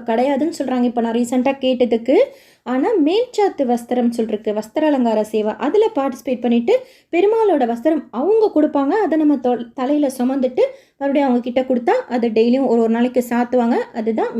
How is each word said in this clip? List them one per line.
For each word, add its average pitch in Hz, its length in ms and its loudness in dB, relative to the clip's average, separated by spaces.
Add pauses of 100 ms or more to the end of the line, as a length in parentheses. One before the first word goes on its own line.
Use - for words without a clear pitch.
கிடையாதுன்னு 269 500 0
சொல்றாங்க. 254 300 -2
இப்ப 233 160 -4
நான் 226 120 -2
ரீசென்ட்டா 254 360 0 (100)
கேட்டதுக்கு. 247 520 0 (580)
ஆனா, 285 160 0 (180)
மேல்சாத்து 403 640 0
வஸ்திரம் 240 460 -2
சொல்லிருக்கு, 220 420 -4
வஸ்திர 220 300 -2
அலங்கார 233 420 2
சேவா. 214 220 -2 (120)
அதுல 415 320 2
பார்ட்டிசிபேட் 269 480 -4
பண்ணிட்டு, 233 300 2 (380)
பெருமாளோட 381 580 2
வஸ்திரம் 294 300 0 (180)
அவங்க 415 360 2
கொடுப்பாங்க. 294 380 2 (120)
அதை 311 180 0
நம்ம 294 140 2 (100)
தொ-, 240 180 -2 (160)
தலையில 285 380 0
சுமந்துட்டு, 254 460 0 (340)
மறுபடியும் 277 300 0
அவங்க 240 200 2
கிட்ட 254 220 0
கொடுத்தா, 254 260 0 (180)
அது 233 140 0 (100)
டெய்லியும் 240 320 2
ஒரு, 233 140 2
ஒரு 226 120 2
நாளைக்கு 247 260 0 (100)
சாத்துவாங்க. 240 460 0 (220)
அதுதான் 233 380 -2